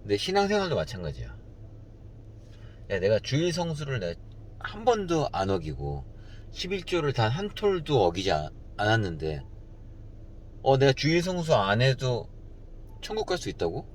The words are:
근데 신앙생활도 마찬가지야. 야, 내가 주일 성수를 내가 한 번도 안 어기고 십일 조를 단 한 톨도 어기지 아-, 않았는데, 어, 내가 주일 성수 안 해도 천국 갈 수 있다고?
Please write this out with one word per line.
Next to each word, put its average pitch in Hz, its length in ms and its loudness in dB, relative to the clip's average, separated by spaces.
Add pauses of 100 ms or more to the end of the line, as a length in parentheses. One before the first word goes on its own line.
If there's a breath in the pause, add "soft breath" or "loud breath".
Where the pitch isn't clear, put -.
근데 101 160 0
신앙생활도 196 580 2
마찬가지야. 82 640 -4 (1500 loud breath)
야, 98 80 2
내가 101 200 6
주일 160 340 2
성수를 151 480 -2
내가 87 180 -4 (400)
한 - 280 -10
번도 185 460 4
안 95 180 0
어기고 71 540 -2 (460 loud breath)
십일 185 340 -6
조를 151 280 2
단 113 180 4
한 190 240 -2
톨도 156 520 4
어기지 90 260 2
아-, 76 180 0 (280)
않았는데, 82 640 2 (1200)
어, 135 140 6
내가 135 160 8
주일 165 300 4
성수 170 320 2
안 104 280 4
해도 127 460 2 (720)
천국 427 260 -4
갈 - 120 0
수 - 100 -6
있다고? 90 460 -2